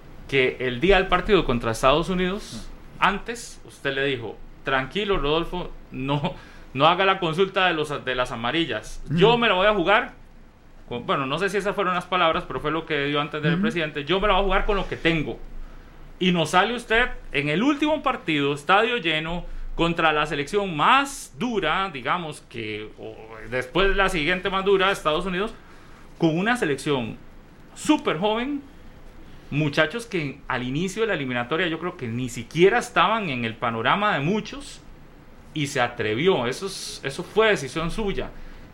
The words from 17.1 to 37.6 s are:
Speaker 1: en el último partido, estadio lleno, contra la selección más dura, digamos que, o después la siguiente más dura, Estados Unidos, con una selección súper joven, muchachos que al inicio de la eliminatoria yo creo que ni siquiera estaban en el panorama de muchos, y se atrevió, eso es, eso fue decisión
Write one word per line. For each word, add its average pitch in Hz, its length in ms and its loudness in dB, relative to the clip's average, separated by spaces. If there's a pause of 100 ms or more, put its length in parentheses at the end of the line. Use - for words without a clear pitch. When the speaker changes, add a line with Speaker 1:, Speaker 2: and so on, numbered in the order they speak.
Speaker 1:
en 143 160 0
el 156 160 0
último 302 400 2
partido, 160 500 0
estadio 208 440 4
lleno, 165 480 -2 (280)
contra 165 380 2
la 151 160 2
selección 160 480 -2
más 254 640 2
dura, 190 520 0
digamos 151 580 -4
que, 107 500 -8
o 110 160 -14 (340)
después 147 460 2
la 190 140 4
siguiente 180 400 0
más 190 160 -2
dura, 190 260 6
Estados 175 340 0
Unidos, 190 280 -4 (640)
con 160 180 2
una 226 200 2
selección 139 580 -2 (580)
súper 208 460 0
joven, 233 420 -2 (880)
muchachos 156 560 0
que 147 440 -6
al 127 140 -4
inicio 170 380 -4
de 220 60 0
la 202 60 -2
eliminatoria 139 540 -2
yo 160 120 -4
creo 175 160 -8
que 127 140 -8
ni 123 180 -4
siquiera 165 520 4
estaban 196 500 2
en 123 160 -4
el 110 100 -4
panorama 131 580 0
de 160 60 0
muchos, 214 640 -4 (720)
y 147 140 -2
se 139 120 -2
atrevió, 123 680 2
eso 127 200 -4
es, - 360 -10
eso 139 200 -6
fue 220 240 2
decisión 165 440 0